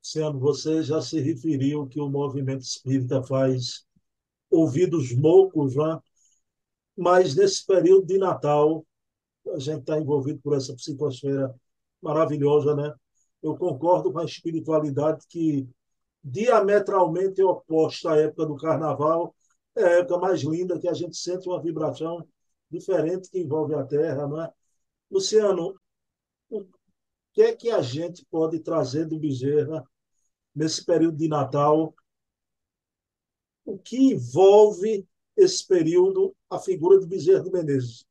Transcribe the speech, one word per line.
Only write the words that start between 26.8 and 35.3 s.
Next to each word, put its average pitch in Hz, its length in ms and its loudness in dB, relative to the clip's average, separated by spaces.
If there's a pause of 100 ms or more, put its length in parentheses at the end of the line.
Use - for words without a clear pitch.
que 208 80 2
é 226 140 4
que 233 160 -6
a 196 100 0
gente 151 440 -8
pode 160 340 -2
trazer 156 460 -4
do 156 140 -8
Bezerra 147 640 -2 (720)
nesse 156 320 -4
período 165 320 2
de 160 100 -2
Natal? 151 680 0 (1700)
O 190 120 -10
que - 200 -10 (160)
envolve 196 920 4 (300)